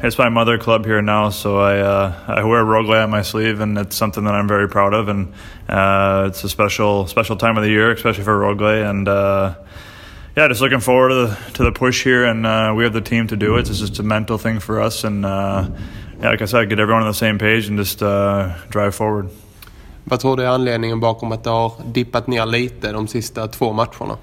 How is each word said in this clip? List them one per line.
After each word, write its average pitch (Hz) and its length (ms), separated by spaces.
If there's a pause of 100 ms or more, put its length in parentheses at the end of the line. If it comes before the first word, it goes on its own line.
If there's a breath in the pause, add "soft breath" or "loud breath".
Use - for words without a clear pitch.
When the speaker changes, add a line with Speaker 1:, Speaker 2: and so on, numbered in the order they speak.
Speaker 1:
it's 120 160
my 123 100
mother 117 300
club 110 260
here 110 160
now, 107 300
so 101 280
I, 101 200
uh, 98 320 (160)
I 107 160
wear 113 200
Rögle 110 400
on 107 60
my 104 140
sleeve, 110 380
and 104 180
it's 101 160
something 104 300
that 104 100
I'm 104 120
very 101 200
proud 101 260
of. 107 160
And, 98 240 (340 loud breath)
uh, 98 600
it's 95 160
a 98 60
special, 101 580
special 113 280
time 113 220
of 107 60
the 107 60
year, 107 220
especially 110 320
for 104 140
Rögle. 104 520
And, 98 180
uh, 98 460 (840 loud breath)
yeah, 151 120
just 123 140
looking 131 200
forward 127 280
to 131 60
the, 117 220 (160 loud breath)
to 127 100
the 120 80
push 127 320
here, 123 220
and, 113 200
uh, 110 300
we 113 80
have 113 100
the 110 80
team 117 260
to 113 80
do 104 220
it. 120 120
It's 101 100
just 104 200
a 104 40
mental 107 340
thing 113 220
for 110 200
us, 110 240
and, 101 220
uh, 98 400 (560 loud breath)
yeah, 113 80
like 113 140
I - 20
said, 113 240
get 107 100
everyone 110 220
on 110 80
the 104 80
same 107 220
page 107 300
and 104 100
just, - 240
uh, 101 460 (200)
drive 101 220
forward. 107 380 (720 loud breath)
Speaker 2:
Vad - 160
tror 131 180
du 127 60
är 127 60
anledningen 117 500
bakom 113 320
att 113 120
det 117 60
har 113 220 (220)
dippat 120 340
ner 117 180
lite 117 460
de 107 160
sista 113 400
två 110 260
matcherna? 110 500